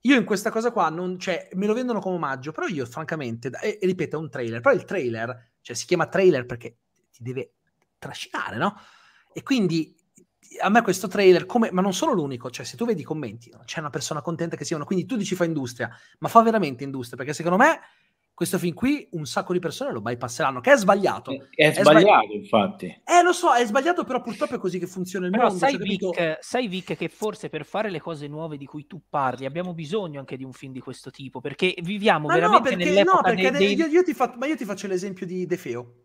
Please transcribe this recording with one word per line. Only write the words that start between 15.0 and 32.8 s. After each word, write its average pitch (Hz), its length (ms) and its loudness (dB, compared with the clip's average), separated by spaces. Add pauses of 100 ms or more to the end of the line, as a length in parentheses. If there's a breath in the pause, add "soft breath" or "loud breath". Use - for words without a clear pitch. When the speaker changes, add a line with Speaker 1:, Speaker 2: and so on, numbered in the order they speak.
Speaker 1:
tu 262 100 -4
dici 190 180 -4
fa 180 100 0
industria, 131 460 -4 (280 soft breath)
ma 160 100 -6
fa 226 140 8
veramente 165 420 0
industria? 135 320 -8
Perché 139 160 -6
secondo 175 260 0
me 294 220 4 (580 soft breath)
questo 175 200 -2
film 175 160 -2
qui 269 380 -2
un 156 140 -8
sacco 185 260 -4
di 180 60 0
persone 180 340 -6
lo 117 80 -6
bypasseranno, 123 600 -4
che 254 120 4
è 277 40 10
sbagliato. 190 560 2
Speaker 2:
È, - 80 -8 (100)
è 151 200 4
Speaker 1:
È - 100 -6
sbagli- 156 220 10
Speaker 2:
sbagliato, 165 300 6
infatti. 101 540 -2
Speaker 1:
Eh, - 380 4
lo 359 80 4
so, 349 200 2
è 240 140 4
sbagliato, 277 380 0
però 247 160 -4
purtroppo 254 340 -6
è 208 40 -6
così 185 200 -4
che 175 80 -6
funziona 185 400 -6
il 180 60 -2
Speaker 3:
Però 233 140 4
Speaker 1:
mondo, 190 120 0
Speaker 3:
sai, 269 140 2
Speaker 1:
cioè, 185 80 -4
capito? 196 300 -4
Speaker 3:
Vic, 165 300 -2
sai, 254 280 -4
Vic, 175 280 -6
che 170 120 -6
forse 196 400 -8
per 151 160 -8
fare 208 260 -4
le 156 100 -6
cose 147 280 -10
nuove 151 280 -10
di 139 80 -14
cui 151 220 -16
tu - 220 -18
parli 131 360 -2
abbiamo 170 300 -6
bisogno 160 460 -8
anche 135 160 -12
di 131 80 -12
un 131 80 -14
film 131 200 -16
di 131 80 -10
questo 131 300 -14
tipo, 139 300 -14
perché 156 420 -2
viviamo 196 460 2
Speaker 1:
Ma 339 60 2
no, 359 60 4
Speaker 3:
veramente 381 300 4
Speaker 1:
perché, 180 140 -2